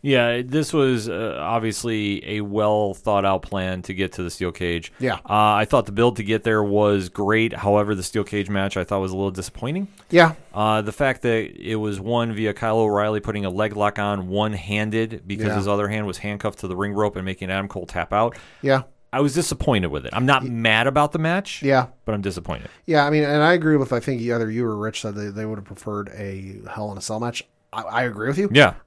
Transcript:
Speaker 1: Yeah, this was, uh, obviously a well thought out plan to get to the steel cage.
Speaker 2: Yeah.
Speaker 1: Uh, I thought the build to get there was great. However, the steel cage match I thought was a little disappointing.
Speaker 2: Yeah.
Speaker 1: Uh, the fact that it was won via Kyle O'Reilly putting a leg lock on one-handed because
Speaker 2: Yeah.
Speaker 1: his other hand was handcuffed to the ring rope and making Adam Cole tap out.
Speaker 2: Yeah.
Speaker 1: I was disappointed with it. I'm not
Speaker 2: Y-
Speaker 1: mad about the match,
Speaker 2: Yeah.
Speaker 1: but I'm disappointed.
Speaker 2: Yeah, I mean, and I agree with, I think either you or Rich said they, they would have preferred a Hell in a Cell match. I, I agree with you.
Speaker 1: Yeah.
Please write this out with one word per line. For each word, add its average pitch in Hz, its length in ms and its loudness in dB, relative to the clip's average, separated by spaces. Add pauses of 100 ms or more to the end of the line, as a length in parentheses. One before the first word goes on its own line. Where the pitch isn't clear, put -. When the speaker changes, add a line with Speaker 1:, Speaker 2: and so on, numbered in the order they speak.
Speaker 1:
Yeah, 123 440 4
this 143 280 0
was, 127 340 2
uh, 95 320 -4
obviously 107 880 -2
a 107 140 -4
well 104 520 2
thought 101 300 0
out 95 200 2
plan 92 400 -4
to 95 100 -10
get 92 200 -2
to 92 100 -6
the 85 60 -4
steel 90 220 -4
cage. 85 480 -4
Speaker 2:
Yeah. 123 200 0
Speaker 1:
Uh, 107 360 4
I 107 80 4
thought 123 220 2
the 104 80 -10
build 117 240 4
to 110 60 -6
get 104 200 0
there 110 180 2
was 101 460 2
great. 107 460 2
However, 101 420 2
the 90 80 -6
steel 104 220 -2
cage 101 240 -4
match 98 260 -2
I 92 80 -2
thought 98 160 -2
was 95 140 -4
a - 20 -6
little 98 160 -2
disappointing. 139 560 -6 (220)
Speaker 2:
Yeah. 165 240 8 (200)
Speaker 1:
Uh, 107 280 2
the 104 100 -4
fact 135 300 0
that 113 360 0
it 110 200 -6
was 104 240 -4
won 117 320 0
via 107 200 -2
Kyle 113 260 0
O'Reilly 107 420 2
putting 104 240 -4
a 95 40 -2
leg 104 280 -2
lock 101 200 0
on 101 300 -2
one-handed 107 960 -2
because 101 220 -4
Speaker 2:
Yeah. 107 80 0
Speaker 1:
his 98 140 0
other 101 180 2
hand 107 180 -4
was 95 120 -6
handcuffed 104 420 -6
to 101 80 -8
the 92 80 -4
ring 101 180 -2
rope 104 220 0
and 95 100 -6
making 92 240 -6
Adam 98 200 -4
Cole 90 160 -10
tap - 260 -4
out. 113 260 2 (240)
Speaker 2:
Yeah. 135 220 2 (300)
Speaker 1:
I 131 80 0
was 143 140 2
disappointed 123 560 0
with 69 160 -6
it. - 60 -8
I'm 123 120 0
not 135 180 6
Speaker 2:
Y- 127 60 -6
Speaker 1:
mad 113 380 2
about 147 240 2
the 165 80 -4
match, 175 420 -2
Speaker 2:
Yeah. 131 260 4 (160)
Speaker 1:
but 107 120 -2
I'm 101 60 -4
disappointed. 87 480 -6 (180)
Speaker 2:
Yeah, 151 180 4
I 147 60 2
mean, 151 120 4
and 147 200 2
I 170 100 6
agree 156 240 4
with, 131 160 2
I 120 60 2
think 123 220 -2
either 117 280 0
you 120 160 -2
or 110 100 -2
Rich 107 260 -6
said 107 140 -6
they, 104 120 -6
they 107 180 -8
would 110 140 -6
have 98 60 -14
preferred 101 520 -8
a 98 420 -10 (100)
Hell 104 220 -8
in 98 60 -10
a 95 40 -12
Cell 110 180 -6
match. 120 240 -6 (280)
I, 117 120 -8
I 117 200 -2
agree 113 240 -4
with 147 120 0
you. 202 120 0
Speaker 1:
Yeah. 131 220 8 (140)